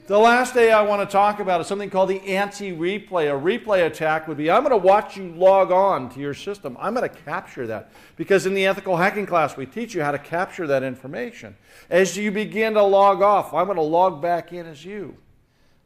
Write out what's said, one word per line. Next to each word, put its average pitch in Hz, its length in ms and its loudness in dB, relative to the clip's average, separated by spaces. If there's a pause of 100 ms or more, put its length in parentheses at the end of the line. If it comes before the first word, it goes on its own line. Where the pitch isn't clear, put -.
The 196 100 2
last 240 360 4
day 233 180 4
I 214 100 6
want 202 260 -2
to - 40 -8
talk 208 280 2
about 185 200 0
is 190 80 -8
something 202 200 -6
called 190 200 0
the 190 120 -4
anti-replay. 190 1080 -4
A 143 100 -2
replay 185 480 0
attack 156 400 -2
would 156 100 -8
be, 151 140 -2
I'm 220 120 4
gonna 277 140 2
watch 196 400 2
you 185 160 -12
log 185 380 4
on 180 400 2
to 135 100 -14
your 143 140 -8
system. 147 460 -12
I'm 190 140 -6
gonna 220 140 -2
capture 151 600 -10
that. 107 240 -10 (240)
Because 175 300 0
in 190 80 -2
the 190 120 0
ethical 190 300 -2
hacking 196 300 0
class, 156 300 0
we 135 100 -10
teach 220 280 -10
you 165 80 -4
how 147 100 -2
to 139 60 -4
capture 175 480 -6
that 139 160 0
information. 131 720 -12 (340)
As 185 260 2
you 208 160 -2
begin 214 420 -2
to 214 80 4
log 196 400 4
off, 196 320 2
I'm 170 120 0
gonna 175 160 -2
log 165 380 2
back 170 320 -4
in 175 140 -14
as 151 180 -18
you. 190 320 -14 (680)